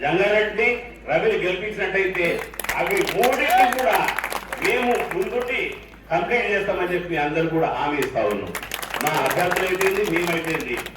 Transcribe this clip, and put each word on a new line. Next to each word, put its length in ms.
జంగారెడ్డి 680
రవిని 360
గెలిపించినట్టయితే 840
అవి 180
మూడింటిని 600
కూడా 220
మేము 280
ముందుండి 480
కంప్లీట్ 420
చేస్తామని 420
చెప్పి 180
మీ 140
అందరూ 280
కూడా 220
హామీ 280
ఇస్తా 180
ఉన్నాం. 200
మా 80
అభ్యర్థులు 420
అయితేంది, 340
మేమైతేంది, 640